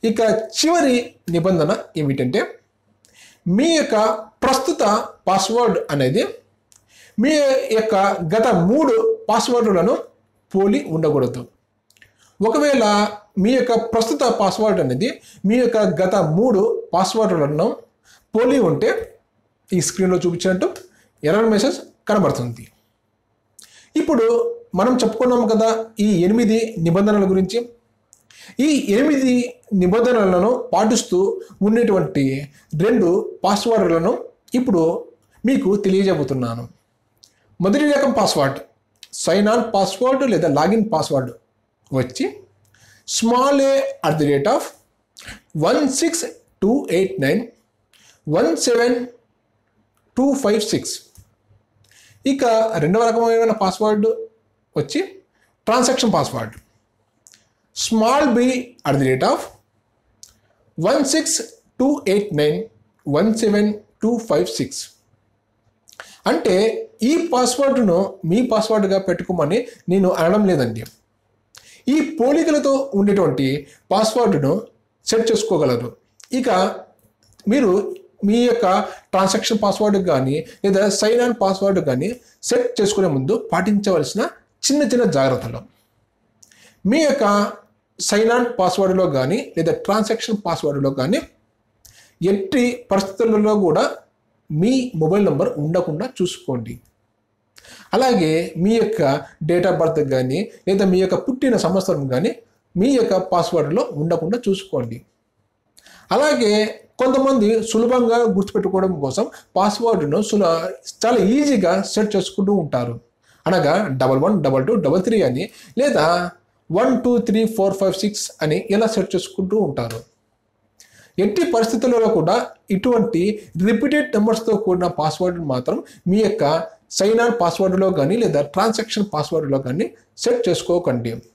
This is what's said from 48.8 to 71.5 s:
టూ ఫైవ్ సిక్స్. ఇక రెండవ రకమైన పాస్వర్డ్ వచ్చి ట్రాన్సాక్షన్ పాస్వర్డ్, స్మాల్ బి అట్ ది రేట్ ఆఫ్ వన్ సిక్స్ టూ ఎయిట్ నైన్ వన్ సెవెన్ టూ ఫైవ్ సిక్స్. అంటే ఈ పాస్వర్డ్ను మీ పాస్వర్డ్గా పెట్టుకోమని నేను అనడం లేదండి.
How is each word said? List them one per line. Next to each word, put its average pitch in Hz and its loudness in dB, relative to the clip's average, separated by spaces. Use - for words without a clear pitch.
టూ 254 2
ఫైవ్ 214 2
సిక్స్. - -4
ఇక 277 -2
రెండవ 196 2
రకమైన 226 2
పాస్వర్డ్ 208 0
వచ్చి 151 -4
ట్రాన్సాక్షన్ 247 2
పాస్వర్డ్, 113 -4
స్మాల్ 240 2
బి 247 2
అట్ 143 2
ది 131 2
రేట్ 131 0
ఆఫ్ - -4
వన్ 285 2
సిక్స్ 311 -2
టూ 262 2
ఎయిట్ 202 -2
నైన్ 151 0
వన్ 208 2
సెవెన్ 208 2
టూ 220 2
ఫైవ్ 120 0
సిక్స్. - -6
అంటే 262 0
ఈ - 4
పాస్వర్డ్ను 247 2
మీ 180 2
పాస్వర్డ్గా 214 0
పెట్టుకోమని 175 -2
నేను 185 4
అనడం 196 2
లేదండి. 113 -2